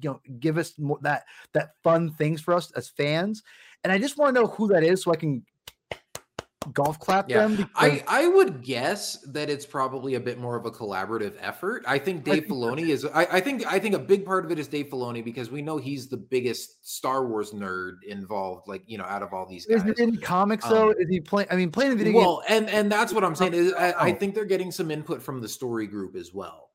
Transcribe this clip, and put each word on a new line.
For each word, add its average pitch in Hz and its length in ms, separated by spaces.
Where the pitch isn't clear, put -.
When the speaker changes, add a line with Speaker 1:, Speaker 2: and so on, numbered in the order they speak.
Speaker 1:
you 147 80
know, 262 120
give 156 180
us 160 200
more, 147 260
that, 143 200
that - 300
fun 165 280
things 156 300
for 175 120
us 175 180
as - 180
fans. 165 540
And 185 100
I 196 60
just 285 180
wanna 285 160
know 240 140
who 220 220
that 175 140
is 180 200
so 180 80
I 165 40
can 147 300
golf 156 260
clap 196 280
Speaker 2:
Yeah. 131 120
Speaker 1:
them 214 160
Speaker 2:
I, 247 160
Speaker 1:
because - 180
Speaker 2:
I 269 200
would 349 340
guess 131 560
that 147 200
it's 143 160
probably 131 480
a 120 60
bit 120 180
more 120 180
of 113 120
a 113 40
collaborative 101 680
effort. 185 480
I 135 100
think 170 320
Speaker 1:
I - 60
Speaker 2:
Dave - 80
Speaker 1:
think - 60
so 165 60
Speaker 2:
Filoni 123 300
Speaker 1:
too. 160 60
Speaker 2:
is, 123 120
I, 151 220
I 185 40
think, 254 240
I 170 140
think 202 160
a 156 40
big 185 260
part 185 200
of 160 60
it 160 80
is 139 80
Dave 147 180
Filoni 120 400
because 120 240
we 147 140
know 156 140
he's 135 300
the 127 100
biggest 117 720
Star 135 380
Wars 107 260
nerd 92 560
involved, 95 600
like, 95 180
you 110 140
know, 92 60
out 101 180
of 95 100
all 92 140
these 92 180
Speaker 1:
Is 220 200
it - 20
Speaker 2:
guys. 220 120
Speaker 1:
in 233 220
comics, 202 460
though? 220 240
Speaker 2:
Um, - 80
Speaker 1:
Is 175 100
he 185 100
play-, 196 300
I 175 60
mean, 180 160
playing 269 220
a - 20
video 214 180
game 226 80
Speaker 2:
Well, 175 260
and, 214 220
and 208 220
that's 208 200
what 214 120
I'm 175 120
saying 180 200
is 175 180
I, 175 200
I 170 180
Speaker 1:
Oh. - 40
Speaker 2:
think 196 200
they're 214 100
getting 185 260
some 165 200
input 151 320
from 131 180
the 110 80
story 113 380
group 95 280
as 87 160
well. 82 440